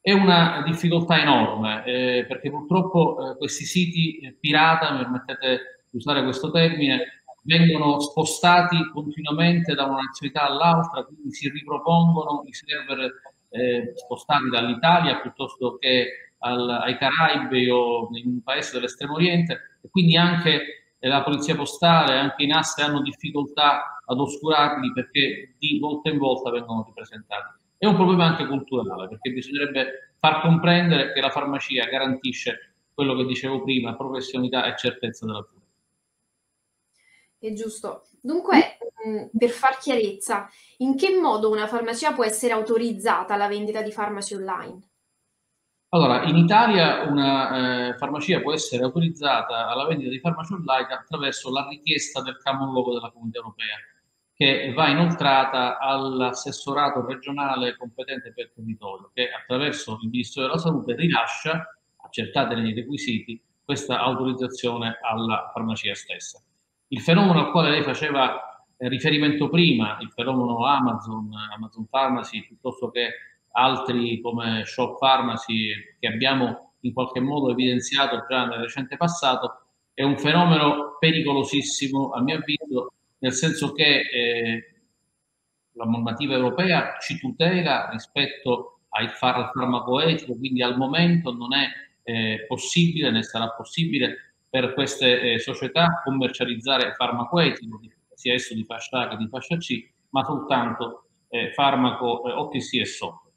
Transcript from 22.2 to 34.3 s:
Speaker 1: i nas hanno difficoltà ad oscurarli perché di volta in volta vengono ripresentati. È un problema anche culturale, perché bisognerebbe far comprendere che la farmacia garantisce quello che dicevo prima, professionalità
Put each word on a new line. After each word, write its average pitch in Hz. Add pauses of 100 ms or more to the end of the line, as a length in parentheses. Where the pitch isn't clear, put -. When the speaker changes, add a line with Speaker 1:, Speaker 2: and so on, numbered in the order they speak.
Speaker 1:
i 143
nas 156
hanno 147
difficoltà 143
ad 127
oscurarli 147
perché 139
di 147
volta 147
in 147
volta 127
vengono 117
ripresentati. - (240)
È 185
un 185
problema 180
anche 160
culturale, 113
perché 110
bisognerebbe 135
far 156
comprendere 170
che 139
la 135
farmacia 139
garantisce 131 (180)
quello 139
che 127
dicevo 127
prima, 117
professionalità 127